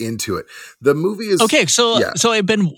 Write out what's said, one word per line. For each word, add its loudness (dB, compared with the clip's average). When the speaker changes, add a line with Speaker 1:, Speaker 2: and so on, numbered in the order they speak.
Speaker 1:
into -6
it. -8
The 4
movie -2
is 2
Speaker 2:
Okay, 4
so, 2
Speaker 1:
yeah. 0
Speaker 2:
so 2
I've 0
been, 0